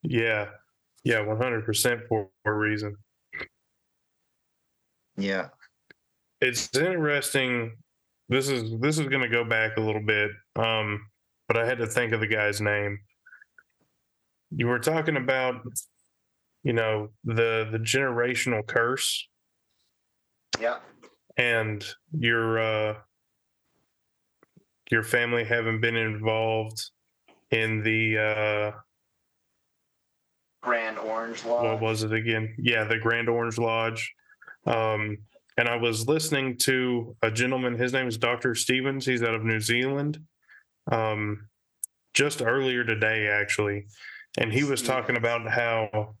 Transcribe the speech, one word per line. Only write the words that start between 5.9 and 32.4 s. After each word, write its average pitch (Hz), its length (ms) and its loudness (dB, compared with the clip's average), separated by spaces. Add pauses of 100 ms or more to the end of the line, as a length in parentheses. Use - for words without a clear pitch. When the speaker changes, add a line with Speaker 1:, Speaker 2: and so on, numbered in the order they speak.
Speaker 1:
It's 123 360 0
interesting. 139 1000 0 (520)
This 135 200 2
is, 113 320 -2
this 151 180 2
is 151 100 0
gonna 131 200 0
go 120 160 2
back 110 320 0
a 113 40 0
little 107 240 0
bit, 104 260 2 (260)
um, 110 500 0 (420)
but 117 80 6
I 117 100 4
had 127 120 0
to 117 80 -2
think 113 260 0
of 110 80 0
the 110 60 0
guy's 104 340 0
name. 104 380 0 (1600)
You 123 120 0
were 120 120 2
talking 156 380 0
about, 127 400 0 (1040)
you 131 100 2
know, 110 360 0 (160)
the, 113 460 2
the 113 80 -2
generational 120 880 0
curse. - 600 0 (1300)
Speaker 2:
Yeah. - 180 -2 (580)
Speaker 1:
And 110 480 0 (320)
your, 113 440 2
uh, 107 340 0 (2000)
your 113 120 4
family 120 420 0
having 113 360 0
been 117 160 2
involved 110 840 0 (720)
in 110 320 0
the, 110 360 2
uh, 107 600 0 (1800)
Speaker 2:
Grand 113 360 -2
Orange 113 460 -6
Speaker 1:
what 120 200 2
Speaker 2:
Lodge. 113 160 0
Speaker 1:
was 110 240 0
it 107 80 -2
again? 110 460 0